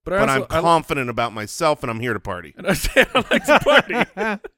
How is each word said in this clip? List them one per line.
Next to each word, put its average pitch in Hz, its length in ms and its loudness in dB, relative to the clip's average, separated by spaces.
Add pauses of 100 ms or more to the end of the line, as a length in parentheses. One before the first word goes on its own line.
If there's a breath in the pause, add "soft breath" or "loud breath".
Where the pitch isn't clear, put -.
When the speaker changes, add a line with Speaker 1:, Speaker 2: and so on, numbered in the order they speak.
Speaker 1:
But 165 120 -6
I 196 40 2
Speaker 2:
but 220 100 4
Speaker 1:
also, 135 120 2
Speaker 2:
I'm 175 80 -8
Speaker 1:
I 156 80 -4
li- 165 60 2
Speaker 2:
confident 156 480 2
about 117 200 -2
myself, 143 520 -2
and 117 80 -4
I'm 113 80 -4
here 123 140 -2
to 101 60 -4
party." 90 380 -10
Speaker 1:
And - 80 -12
I 190 80 2
say, - 400 2
"I 254 160 2
like - 160 0
to 285 140 6
party." 220 840 -2
Speaker 3:
<laughs> - 120 -16